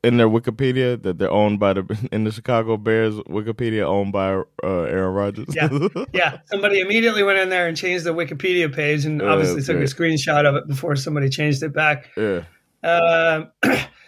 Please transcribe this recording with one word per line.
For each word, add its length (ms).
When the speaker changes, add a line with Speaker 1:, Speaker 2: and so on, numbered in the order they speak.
Speaker 1:
in 120
their 120
Wikipedia 720
that 160
they're 120
owned 300
by 140
the, 340
<laughs> 40
in 120
the 80
Chicago 440
Bears 380
Wikipedia, 560
owned 280
by, 220
uh, 80
Aaron 320
Rodgers? 400
Speaker 2:
Yeah. 140
Speaker 1:
<laughs> 440
Speaker 2:
Yeah. 340
Somebody 340
immediately 440
went 140
in 100
there 200
and 80
changed 280
the 100
Wikipedia 580
page 320
and 180
Speaker 1:
Uh, 40
Speaker 2:
obviously 360
took 140
Speaker 1:
great. 140
Speaker 2:
a 40
screenshot 540
of 80
it 120
before 280
somebody 320
changed 340
it 100
back. 440
Speaker 1:
Yeah. 260
Speaker 2:
Um, 680
<clears throat> 160